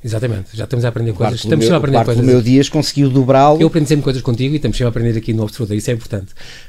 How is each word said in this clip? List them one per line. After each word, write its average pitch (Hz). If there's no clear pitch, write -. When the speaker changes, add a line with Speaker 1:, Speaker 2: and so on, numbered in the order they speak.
Speaker 1:
Exatamente, 110
já 110
estamos 120
a 120
aprender 117
coisas. 107
Speaker 2:
Bartolomeu, 113
Speaker 1:
Estamos 110
sempre 165
a 151
aprender 139
Speaker 2:
Bartolomeu 120
Speaker 1:
coisas. 120
Speaker 2:
Dias 135
conseguiu 143
dobrá-lo. 135
Speaker 1:
Eu 160
aprendi 156
sempre 147
coisas 131
contigo 127
e 156
estamos 135
sempre 120
a 117
aprender 117
aqui 117
no 110
Observador, 107
isso 107
é 123
importante. 101